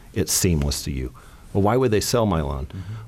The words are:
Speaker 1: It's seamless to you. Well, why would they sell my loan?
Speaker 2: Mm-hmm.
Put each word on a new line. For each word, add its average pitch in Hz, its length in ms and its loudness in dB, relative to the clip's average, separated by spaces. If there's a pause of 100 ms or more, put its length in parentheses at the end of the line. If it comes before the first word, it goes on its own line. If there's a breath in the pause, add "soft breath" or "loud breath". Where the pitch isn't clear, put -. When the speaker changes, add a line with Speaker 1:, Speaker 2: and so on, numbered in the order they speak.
(140 loud breath)
Speaker 1:
It's - 200 -2
seamless 71 500 0
to 78 80 -6
you. 64 220 -6 (400 loud breath)
Well, 101 80 2
why 107 160 4
would 127 140 4
they 101 100 4
sell 117 240 2
my 85 160 2
loan? 71 240 -4
Speaker 2:
Mm-hmm. 92 280 -12 (140)